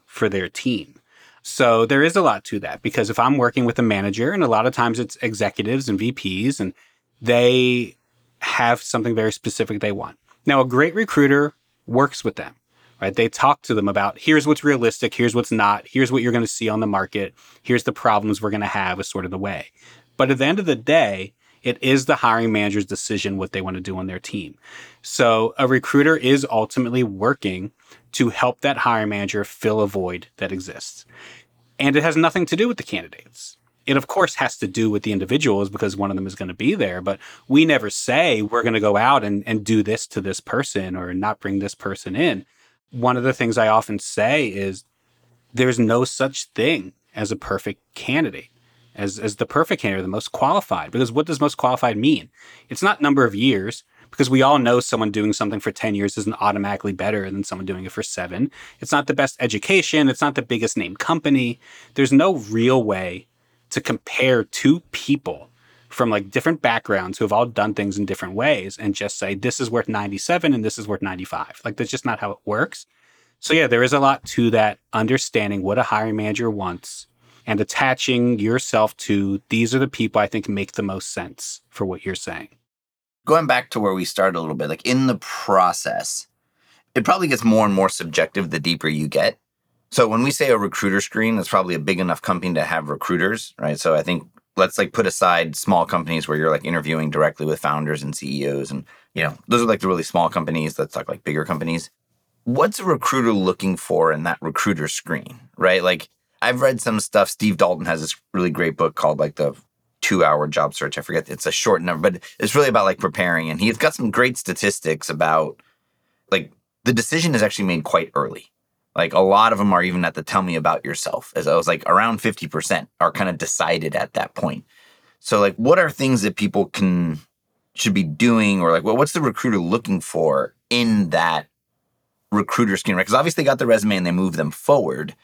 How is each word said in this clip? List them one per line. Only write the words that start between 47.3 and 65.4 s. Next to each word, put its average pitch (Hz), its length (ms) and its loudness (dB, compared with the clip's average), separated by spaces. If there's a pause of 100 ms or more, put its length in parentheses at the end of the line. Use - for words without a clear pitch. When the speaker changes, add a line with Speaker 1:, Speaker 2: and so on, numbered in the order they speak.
Speaker 1:
a 107 60 -4
perfect - 440 -6 (140)
candidate, 135 540 -4 (480)
as, 101 240 -6
as 104 160 -4
the 120 100 -2
perfect 160 340 -2
candidate, 95 240 -2
the 92 40 -6
most 101 240 -6
qualified, 151 580 -2
because 120 220 -2
what 151 140 0
does 151 140 -4
most 147 160 0
qualified 123 400 0
mean? 120 320 0 (400)
It's - 140 -8
not 196 180 2
number 139 240 4
of 101 120 2
years, 110 480 0 (260)
because 131 180 2
we 131 140 4
all 139 160 6
know 123 220 4
someone 110 320 0
doing 107 200 0
something 107 280 -4
for 107 100 -4
ten 107 240 -2
years 101 240 -2
isn't 107 240 -4
automatically 101 500 -2
better 98 380 -4
than 98 140 -6
someone 95 200 -10
doing 95 200 -8
it 92 80 -12
for 110 100 -6
seven. 92 480 -6 (300)
It's - 100 -10
not 147 160 0
the 147 80 0
best 139 240 0
education. 151 720 2
It's 127 120 0
not 143 140 0
the 127 80 -2
biggest 117 340 -4
name 95 200 -6
company. 139 640 0 (340)
There's 135 180 2
no 170 220 6
real 117 480 2
way 92 460 -4 (420)
to - 100 -4
compare 127 640 0
two - 380 2 (100)
people - 580 -4 (400)